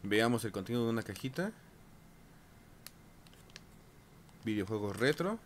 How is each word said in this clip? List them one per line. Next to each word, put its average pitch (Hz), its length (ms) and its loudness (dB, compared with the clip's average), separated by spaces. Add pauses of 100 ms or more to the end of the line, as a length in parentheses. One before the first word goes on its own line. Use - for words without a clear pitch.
veamos 110 440 4
el 101 60 -4
contenido 104 320 -2
de 117 60 2
una 113 140 0
cajita, 135 480 -4 (3000)
videojuegos 104 540 -2
retro 170 480 2